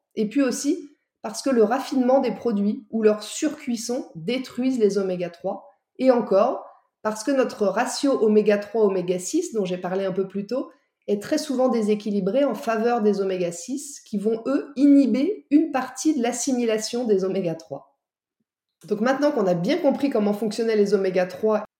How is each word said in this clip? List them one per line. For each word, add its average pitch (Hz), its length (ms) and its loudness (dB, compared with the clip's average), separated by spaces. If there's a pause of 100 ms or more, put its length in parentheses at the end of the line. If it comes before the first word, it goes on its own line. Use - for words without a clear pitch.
(140)
Et 220 160 -2
puis 277 140 2
aussi 277 440 -2 (360)
parce 214 200 -10
que 269 80 0
le 233 120 6
raffinement 254 560 2
des 240 120 0
produits 208 580 -2
ou 220 140 -2
leur 208 180 4
surcuisson 262 960 -6
détruisent 247 640 -4
les 202 180 4
oméga 180 320 -2
trois. - 380 -10 (300)
Et 262 120 4
encore, 220 560 2 (380)
parce 214 200 -4
que 294 80 -2
notre 226 360 0
ratio 247 560 0
oméga 208 340 4
trois, 214 280 0
oméga 185 340 0
six, 320 340 -4
dont 202 120 -2
j'ai 180 120 -4
parlé 185 260 -4
un 190 80 -4
peu 190 160 -2
plus 202 200 -8
tôt, 254 240 -6 (360)
est 208 140 0
très 302 160 -2
souvent 254 320 0
déséquilibré 208 720 0
en 247 120 0
faveur 226 460 -2
des 202 200 2
oméga 180 300 -2
six, - 500 -10
qui - 160 -6
vont, 220 300 -2
eux, 277 280 -2
inhiber 277 760 4
une 320 200 4
partie 277 460 -2
de 233 60 0
l'assimilation 240 800 -2
des 196 180 2
oméga 175 300 -2
trois. - 460 -16 (880)
Donc 208 140 -4
maintenant 277 300 2
qu'on 220 160 0
a 180 60 4
bien 196 240 0
compris 294 320 0
comment 208 240 0
fonctionnaient 226 420 -2
les 202 200 2
oméga 180 320 0
trois 214 380 -2 (140)